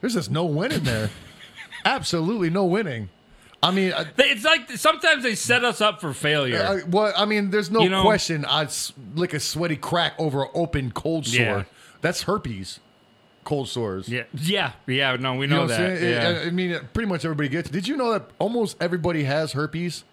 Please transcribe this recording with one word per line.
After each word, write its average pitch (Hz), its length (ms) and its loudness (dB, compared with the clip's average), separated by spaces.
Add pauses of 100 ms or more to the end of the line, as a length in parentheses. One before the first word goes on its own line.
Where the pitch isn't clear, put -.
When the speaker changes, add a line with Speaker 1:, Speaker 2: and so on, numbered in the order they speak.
Speaker 1:
There's 233 140 -2
just 139 160 -2
no 156 160 0
winning 180 380 0
there. 110 260 0 (380)
Speaker 2:
<laughs> - 360 -18
Speaker 1:
Absolutely 175 640 0
no 190 140 2
winning. 165 460 0 (520)
I 165 80 4
mean, 190 240 2
I 160 100 -2 (120)
Speaker 2:
They, 262 140 6
it's 226 140 -2
like 311 280 2
sometimes 311 500 2
they 240 120 0
set 240 300 2
us 240 160 0
up 214 200 2
for 151 120 -4
failure. 143 500 2
Speaker 1:
I, 190 260 0
well, 202 280 4
I 196 80 4
mean, 208 260 2
there's 190 200 0
no 226 100 4
Speaker 2:
You 196 100 6
know? 190 120 2
Speaker 1:
question 170 420 4
I'd 147 240 0
s-, - 240 -6 (220)
lick 175 200 -2
a 147 60 -2
sweaty 156 360 -2
crack 165 420 0
over 143 260 0
an 131 100 -8
open 156 360 0
cold 160 360 -4
sore. 120 160 2
Speaker 2:
Yeah. 104 200 2 (400)
Speaker 1:
That's 160 200 -2
herpes. 120 580 -4 (640)
Cold 139 240 -2
sores. 95 400 -4
Speaker 2:
Yeah, 120 160 -4 (100)
yeah, 160 380 -2 (140)
yeah. 131 300 0
No, 131 180 -2
we 135 120 -2
Speaker 1:
You 143 40 0
Speaker 2:
know 143 60 4
Speaker 1:
know 143 100 4
what 120 60 0
I'm 110 180 2
Speaker 2:
that. - 100 -2
Speaker 1:
saying? 175 120 2
Speaker 2:
Yeah. 165 320 2
Speaker 1:
I, - 20 -2
I 170 40 -2
mean, 180 280 -2 (160)
pretty 226 140 0
much 170 180 -2
everybody 151 240 0
gets. 160 180 -4
Did 175 180 -4
you 285 100 -2
know 240 160 0
that 214 260 -4
almost 220 420 -2
everybody 170 440 0
has 147 280 0
herpes? 156 600 -4